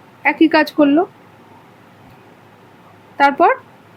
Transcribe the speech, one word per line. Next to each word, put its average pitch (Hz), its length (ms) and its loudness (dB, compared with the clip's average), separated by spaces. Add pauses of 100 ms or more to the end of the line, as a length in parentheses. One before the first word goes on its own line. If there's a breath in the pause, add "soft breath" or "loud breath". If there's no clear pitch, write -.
(240)
একই 302 240 0
কাজ 302 240 -2
করলো। 302 340 0 (2000)
তারপর 285 380 0 (420)